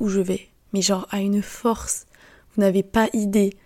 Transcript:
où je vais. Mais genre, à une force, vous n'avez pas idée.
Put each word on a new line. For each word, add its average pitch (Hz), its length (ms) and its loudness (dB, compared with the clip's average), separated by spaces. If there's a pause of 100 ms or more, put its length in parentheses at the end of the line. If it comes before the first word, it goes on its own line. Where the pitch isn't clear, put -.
où 220 80 0
je 190 120 2
vais. 185 280 -4 (240)
Mais 196 80 0
genre, 185 300 0
à 202 100 -4
une 202 220 0
force, - 640 -4 (500)
vous 214 60 2
n'avez 196 200 4
pas 220 300 0
idée. 202 400 2 (140)